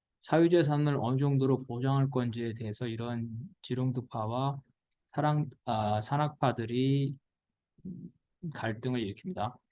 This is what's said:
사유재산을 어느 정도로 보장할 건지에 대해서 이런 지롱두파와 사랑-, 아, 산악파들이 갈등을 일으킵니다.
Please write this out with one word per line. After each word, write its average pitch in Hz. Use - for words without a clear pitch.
사유재산을 147
어느 123
정도로 135
보장할 135
건지에 120
대해서 110
이런 117
지롱두파와 123
사랑-, 151
아, 107
산악파들이 135
갈등을 113
일으킵니다. 110